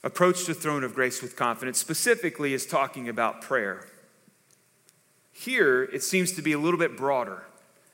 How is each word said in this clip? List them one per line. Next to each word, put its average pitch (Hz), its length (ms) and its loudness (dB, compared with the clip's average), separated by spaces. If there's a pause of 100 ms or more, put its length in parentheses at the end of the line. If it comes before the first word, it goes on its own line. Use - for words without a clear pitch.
approach 180 420 2
the 165 80 -4
throne 147 300 -2
of 120 100 -6
grace 127 280 0
with 120 160 -12
confidence, 123 400 -2
specifically 156 760 0
is 131 120 -2
talking 135 420 -2
about 113 340 -2
prayer. 101 460 -2 (1400)
Here, 156 520 4
it 143 200 -4
seems 180 300 2
to 160 80 -6
be 156 100 2
a 147 80 2
little 165 200 2
bit 135 180 0
broader 123 460 0 (500)